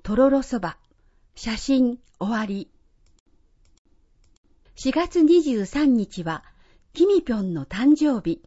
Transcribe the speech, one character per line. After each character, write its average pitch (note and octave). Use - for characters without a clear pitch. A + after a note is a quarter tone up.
と G#3
ろ C4+
ろ C4+
そ B3
ば。 E3+
写 A3
真、 B3+
終 G#3
わ A3
り。 G3
四 -
月 E4+
二 E4
十 A#3
三 C#4
日 G3
は、 D#3+
キ E4
ミ G4+
ピ B3
ョ G#3+
ン F#3
の C#3
誕 B3+
生 C#4+
日。 E3